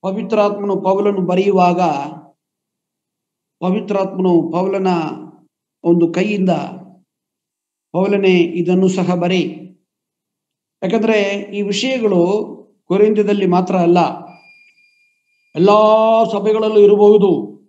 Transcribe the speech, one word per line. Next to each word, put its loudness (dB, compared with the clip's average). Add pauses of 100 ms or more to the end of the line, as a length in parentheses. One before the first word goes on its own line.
ಪವಿತ್ರಾತ್ಮನು -2
ಪೌಲನು 0
ಬರೆಯುವಾಗ, 2 (1800)
ಪವಿತ್ರಾತ್ಮನು -2
ಪೌಲನ -2 (960)
ಒಂದು 2
ಕೈಯಿಂದ, -2 (1400)
"ಪೌಲನೇ, 0
ಇದನ್ನು 0
ಸಹ -2
ಬರೆ." -4 (1200)
ಯಾಕಂದ್ರೆ -2
ಈ -6
ವಿಷಯಗಳು -2 (320)
ಕೊರಿಂಥದಲ್ಲಿ 0
ಮಾತ್ರ 0
ಅಲ್ಲ, 2 (1600)
ಎಲ್ಲಾ 4 (480)
ಸಭೆಗಳಲ್ಲೂ 0
ಇರಬಹುದು. 4 (160)